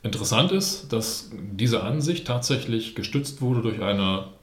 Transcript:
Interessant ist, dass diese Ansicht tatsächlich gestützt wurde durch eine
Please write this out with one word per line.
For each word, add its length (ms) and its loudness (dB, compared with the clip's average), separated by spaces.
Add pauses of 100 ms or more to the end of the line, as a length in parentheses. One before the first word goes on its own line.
Interessant 480 2
ist, 400 0
dass 400 -4
diese 500 0
Ansicht 460 0
tatsächlich 640 0
gestützt 480 -4
wurde 200 2
durch 200 0
eine 440 2 (160)